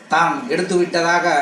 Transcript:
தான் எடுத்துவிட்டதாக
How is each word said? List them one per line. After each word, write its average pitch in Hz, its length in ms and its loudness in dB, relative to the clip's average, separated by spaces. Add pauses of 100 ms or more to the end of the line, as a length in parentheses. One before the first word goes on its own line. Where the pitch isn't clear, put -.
(120)
தான் 160 240 2 (160)
எடுத்துவிட்டதாக 175 760 0 (160)